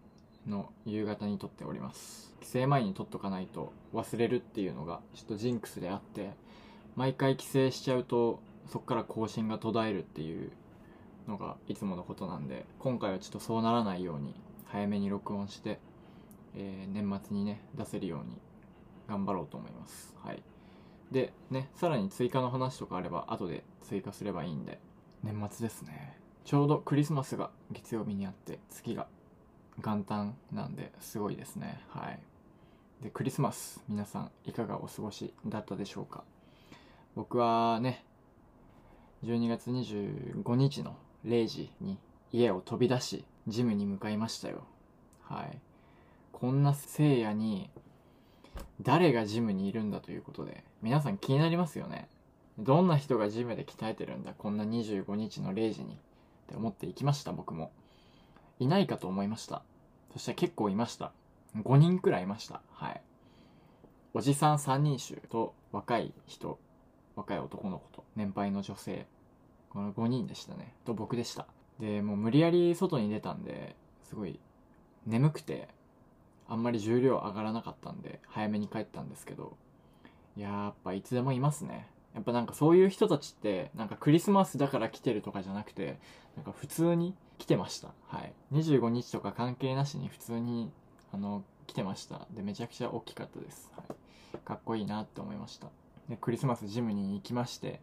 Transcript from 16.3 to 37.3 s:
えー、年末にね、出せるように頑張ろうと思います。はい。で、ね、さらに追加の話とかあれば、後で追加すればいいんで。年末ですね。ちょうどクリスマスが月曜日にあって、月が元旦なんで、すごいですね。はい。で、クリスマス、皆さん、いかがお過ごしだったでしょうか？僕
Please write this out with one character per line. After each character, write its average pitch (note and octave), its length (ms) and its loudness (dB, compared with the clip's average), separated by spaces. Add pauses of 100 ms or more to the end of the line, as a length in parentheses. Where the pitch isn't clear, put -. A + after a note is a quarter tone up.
え F#2+ 340 -8
ー、 G2 40 -4
年 G2 320 0
末 G#2 120 -4
に G2+ 80 0
ね、 G#2 200 -4 (100)
出 A2 100 -6
せ G#2 140 -4
る G2+ 80 -4
よ D#2 140 -4
う A1+ 40 -8
に A#1 140 -10 (680)
頑 G2+ 160 0
張 G2+ 80 0
ろ F2+ 100 0
う D2 60 -8
と - 80 -12
思 A1+ 100 -10
い A1 60 -14
ま A#1 160 -14
す。 - 340 -18
は - 100 -8
い。 - 100 -12 (680)
で、 - 220 0 (180)
ね、 C3 240 -4
さ F3 140 0
ら D3+ 80 2
に F#2+ 140 0
追 B2 200 0
加 C3 120 2
の B2 80 0
話 C3 280 -2
と - 80 -8
か F#2 100 -4
あ F#2 60 -2
れ F2 60 -6
ば、 F2 200 -4
後 G#2+ 200 -4
で - 160 -6 (180)
追 G2 200 -4
加 G2+ 100 -8
す - 100 -12
れ G2+ 80 -2
ば E2+ 140 -4
い F2+ 60 -4
い D#2 40 -4
ん B1+ 100 -6
で。 - 140 -12 (460)
年 G#2 260 -4
末 A#2 160 -4
で A2 60 -4
す - 100 -14
ね。 - 340 -14 (280)
ち - 100 0
ょ C#3+ 120 6
う - 20 6
ど D3 100 4
ク - 160 -2
リ D3 100 6
ス D#3 80 -2
マ C#3 120 0
ス B2 120 -6
が G2+ 140 -4 (220)
月 - 240 -6
曜 G#2 80 -2
日 G#2 100 -4
に G2 120 -2
あ F#2+ 40 -6
っ - 40 -10
て、 - 340 -12
月 - 260 -6
が - 140 -6 (720)
元 G#2 260 0
旦 G#2 320 -2 (160)
な G#2 140 -4
ん G2 100 -8
で、 - 240 -10
す - 180 -8
ご G2+ 140 0
い - 40 -6
で - 80 -12
す - 120 -14
ね。 - 320 -8
は - 220 -8
い。 - 100 -12 (840)
で、 G#2+ 80 -8
ク - 140 -2
リ C3+ 60 0
ス C#3+ 120 0
マ A2+ 100 2
ス、 - 380 -12
皆 G#2 160 -2
さ G2+ 140 -8
ん、 - 100 -8 (160)
い - 80 -6
か A2+ 120 -2
が G2 160 -4
お - 40 -8
過 - 160 -10
ご G#2+ 80 -4
し - 240 -8 (100)
だ A2 140 -4
っ G#2 80 -8
た G2 100 -6
で G2 80 -4
し - 140 -10
ょ - 20 -4
う F#2+ 60 -8
か？ - 180 -14 (880)
僕 A2+ 220 -4